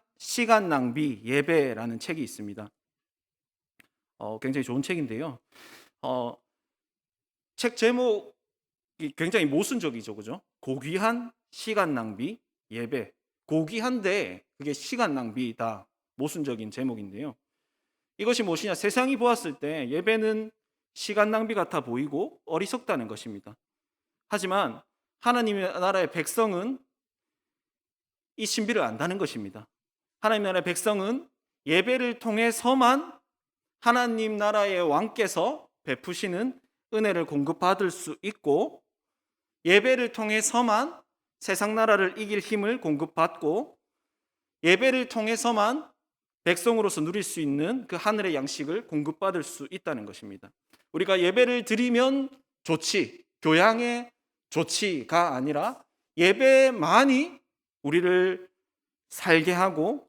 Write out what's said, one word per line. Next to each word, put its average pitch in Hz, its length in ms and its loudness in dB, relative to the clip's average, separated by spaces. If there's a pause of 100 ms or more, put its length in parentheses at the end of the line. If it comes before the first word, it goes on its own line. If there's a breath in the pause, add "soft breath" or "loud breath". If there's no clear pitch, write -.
(160)
시간 220 520 2
낭비 131 560 0
예배라는 127 760 0
책이 160 240 -8
있습니다. 104 480 -12 (1500)
어, 110 200 -10
굉장히 135 260 -2
좋은 123 160 -4
책인데요. 139 580 -6 (640 loud breath)
어, 127 320 -4 (1200)
책 240 200 -4
제목이 - 1400 -2
굉장히 180 280 0
모순적이죠, 143 720 -2
그죠? 110 240 -12 (200)
고귀한 185 720 -4 (180)
시간 196 440 -2
낭비 117 460 -6 (300)
예배. 117 420 -6 (340)
고귀한데 185 1000 -2 (140)
그게 143 160 -6
시간 190 400 -4
낭비다. 113 720 -6 (300)
모순적인 131 540 -6
제목인데요. 113 640 -8 (840)
이것이 233 240 0
무엇이냐? 185 320 -2
세상이 254 420 0
보았을 226 420 0
때 147 300 -6
예배는 220 640 0 (420)
시간 208 380 0
낭비 220 240 0
같아 180 260 -2
보이고 143 640 -4
어리석다는 170 640 -4
것입니다. 104 480 -14 (720)
하지만 185 540 -2 (380)
하나님의 214 600 0
나라의 185 300 2
백성은 214 680 -2 (1600)
이 - 80 -6
신비를 214 380 0
안다는 143 340 -2
것입니다. 110 500 -8 (540)
하나님의 214 280 0
나라의 185 160 0
백성은 202 640 -2 (360)
예배를 233 540 2
통해서만 240 1000 2 (640)
하나님 233 560 2
나라의 202 500 2
왕께서 196 800 0 (180)
베푸시는 180 760 -4 (320)
은혜를 202 320 2
공급받을 170 640 0
수 - 300 -12
있고, 151 640 -2 (800)
예배를 233 480 4
통해서만 226 880 0 (400)
세상 208 360 -2
나라를 208 420 2
이길 208 220 -4
힘을 214 400 -2
공급받고, 165 960 -2 (880)
예배를 247 440 4
통해서만 226 800 0 (560)
백성으로서 196 560 2
누릴 180 220 -2
수 - 180 -6
있는 156 460 -2
그 175 100 -8
하늘의 202 380 0
양식을 143 520 -6
공급받을 160 560 -4
수 - 280 -12
있다는 143 360 -8
것입니다. 101 440 -18 (420 soft breath)
우리가 185 280 2
예배를 240 440 4
드리면 247 640 2 (360)
좋지, - 600 0 (180)
교양에 226 680 4 (400)
좋지가 165 840 0
아니라 151 480 -2 (320)
예배만이 254 1200 4 (440)
우리를 180 640 2 (640)
살게 165 420 4
하고 180 560 0